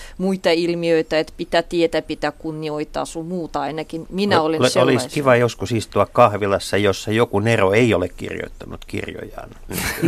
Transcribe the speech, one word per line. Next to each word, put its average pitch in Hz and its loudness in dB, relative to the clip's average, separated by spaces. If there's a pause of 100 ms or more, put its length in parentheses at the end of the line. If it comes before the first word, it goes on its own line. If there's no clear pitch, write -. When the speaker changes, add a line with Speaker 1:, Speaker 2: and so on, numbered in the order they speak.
(180)
Speaker 1:
muita 190 0
ilmiöitä, 165 0
että 160 -2
pitää 170 -2
tietää, 165 0
pitää 151 -6
kunnioittaa 156 -8
sun 165 -10
muuta, 165 -6
ainakin 156 -8
minä 190 0
Speaker 2:
O-, 156 2
Speaker 1:
olen 160 0
Speaker 2:
ole-, 123 2
olisi 127 4
Speaker 1:
sellaisen. 127 2
Speaker 2:
kiva 135 4
joskus 120 0
istua 104 0
kahvilassa, 101 2
jossa 101 2
joku 113 2
nero 107 4
ei 113 4
ole 90 0
kirjoittanut - -12
kirjojaan. - -12 (580)